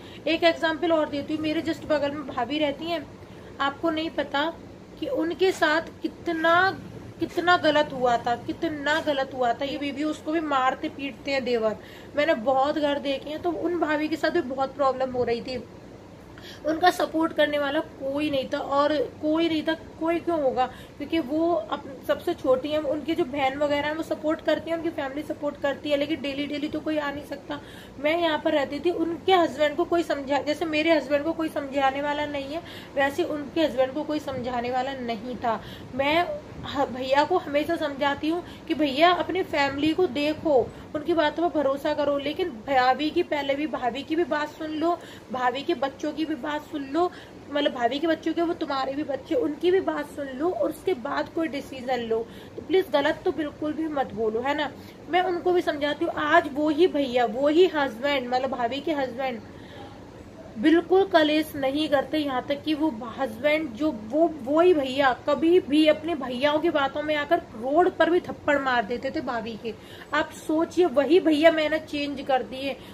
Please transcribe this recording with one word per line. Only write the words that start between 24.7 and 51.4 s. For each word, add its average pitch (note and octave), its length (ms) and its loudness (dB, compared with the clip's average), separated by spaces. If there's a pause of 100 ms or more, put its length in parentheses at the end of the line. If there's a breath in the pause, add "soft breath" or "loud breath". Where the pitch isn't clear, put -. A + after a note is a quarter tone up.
हैं, E4 60 0
उनकी E4 140 -2
family C#4+ 320 -4
support D4 380 -6
करती C#4+ 300 -2
है, C#4+ 60 2
लेकिन D4 260 -2
daily C#4 240 -4
daily D4 220 -4
तो D4+ 120 -6
कोई D#4 180 -2
आ C#4+ 120 -2
नहीं C#4+ 140 -8
सकता। D4 360 -10 (400 loud breath)
मैं D#4 200 2
यहाँ D#4 180 2
पर D#4 140 0
रहती C#4+ 280 0
थी, F4 100 2
उनके E4 420 0
husband D4+ 440 4
को E4+ 80 2
कोई E4+ 180 2
समझा, C#4+ 360 0
जैसे D4 260 -2
मेरे D#4 280 4
husband C#4+ 320 2
को E4 80 0
कोई D#4+ 160 -2
समझाने C#4 540 0
वाला D4 240 -2
नहीं C#4+ 280 -6
है, E4+ 80 -6 (320 loud breath)
वैसे C#4 300 2
उनके D4 360 -2
husband C4 320 2
को D4+ 100 -2
कोई D4+ 160 -2
समझाने B3 520 -4
वाला B3+ 220 -2
नहीं A#3+ 440 -6
था। A3+ 260 -2 (320 loud breath)
मैं D4+ 340 4 (360)
ह-, C4+ 200 -2
भैया C4 400 2
को F4 140 2
हमेशा D4+ 380 -2
समझाती C#4+ 520 -2
हूँ E4+ 160 -2 (240 loud breath)
कि D#4+ 60 0
भैया, D4 360 6
अपनी F4 320 2
family C#4+ 500 0
को F4+ 140 2
देखो, D4 640 2 (240 loud breath)
उनकी D#4 200 -2
बातों D#4 360 2
पर D#4 100 0
भरोसा C#4 340 0
करो। C#4+ 240 0
लेकिन D4 300 -2
भाभी C4 600 2
की, E4 120 2
पहले C#4 320 -2
भी D4 120 -2
भाभी B3 360 -4
की D#4 140 -4
भी F4 80 4
बात D4 240 -2
सुन D#4 220 -10
लो, D#4+ 280 0 (340 loud breath)
भाभी B3+ 300 0
के E4+ 120 0
बच्चों C#4 380 -2
की D4+ 120 -4
भी D#4 100 -2
बात D4+ 280 -4
सुन D4 220 -8
लो, E4+ 280 0 (380 loud breath)
मतलब C#4+ 220 0
भाभी A#3+ 260 0
के D#4+ 80 -2
बच्चों D#4+ 260 0
के, E4 100 -2
वो E4+ 120 0
तुम्हारे C4+ 380 -4
भी C#4+ 100 -4
बच्चे, - 320 -4
उनकी D4+ 360 0
भी F#4 100 6
बात D4 260 -2
सुन C#4+ 200 -10
लो C4+ 240 -2
और D5+ 200 0
उसके - 240 -2
बाद C#4 340 -4
कोई E4 200 -2